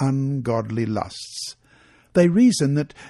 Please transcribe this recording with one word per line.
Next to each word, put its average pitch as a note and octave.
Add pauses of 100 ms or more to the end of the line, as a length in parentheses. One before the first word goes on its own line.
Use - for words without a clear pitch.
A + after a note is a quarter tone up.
ungodly B2
lusts. - (580)
They F3
reason F3
that D3 (140)